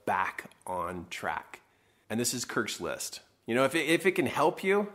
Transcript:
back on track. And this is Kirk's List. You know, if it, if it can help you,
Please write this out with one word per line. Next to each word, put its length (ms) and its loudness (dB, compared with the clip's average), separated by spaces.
back 460 -2
on 420 -6
track. 520 -8
And 100 -2
this 140 0
is 120 -4
Kirk's 340 -4
List. 420 -6
You 80 2
know, 100 6
if 80 0
it, 160 0
if 160 4
it 60 6
can 160 2
help 360 2
you, 320 2